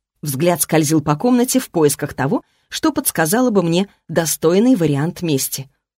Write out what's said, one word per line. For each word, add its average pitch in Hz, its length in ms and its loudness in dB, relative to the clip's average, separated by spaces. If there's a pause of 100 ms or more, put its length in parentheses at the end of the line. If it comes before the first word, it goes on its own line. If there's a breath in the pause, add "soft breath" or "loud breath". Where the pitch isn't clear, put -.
(220)
Взгляд 170 400 -2
скользил 156 380 0
по 151 160 -2
комнате 247 420 0
в - 120 -8
поисках 147 440 0
того, 156 280 -2 (260)
что - 240 -2
подсказало 226 580 0
бы 202 120 2
мне 170 260 0 (200 soft breath)
достойный 175 680 2
вариант 151 460 -2
мести. 135 480 -4 (280)